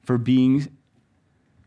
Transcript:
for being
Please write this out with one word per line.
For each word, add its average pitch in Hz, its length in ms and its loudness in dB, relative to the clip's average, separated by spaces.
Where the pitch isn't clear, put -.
for 127 120 -2
being 127 520 0